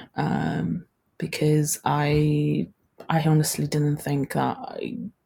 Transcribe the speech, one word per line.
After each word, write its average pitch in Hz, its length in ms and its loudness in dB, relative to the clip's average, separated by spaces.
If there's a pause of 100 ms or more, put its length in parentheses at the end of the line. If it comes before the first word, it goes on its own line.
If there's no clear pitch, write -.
(160)
um, 160 720 -2 (320)
because 151 680 0
I, 147 840 2 (420)
I 160 120 2
honestly 156 440 2
didn't 147 320 0
think 143 360 -4
that 131 220 0
I - 400 -10 (300)